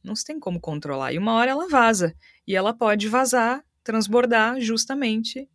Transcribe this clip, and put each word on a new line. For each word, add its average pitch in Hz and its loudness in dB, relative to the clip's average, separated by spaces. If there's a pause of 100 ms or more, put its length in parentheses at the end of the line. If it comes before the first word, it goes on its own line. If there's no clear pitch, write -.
Não 202 -8
se - -8
tem 302 -10
como 180 -6
controlar. 143 -6
E 156 -2
uma 220 0
hora 247 2
ela 330 -4
vaza. 226 4 (320)
E 190 -2
ela 208 2
pode 214 2
vazar, 254 2 (220)
transbordar 233 2
justamente 226 -4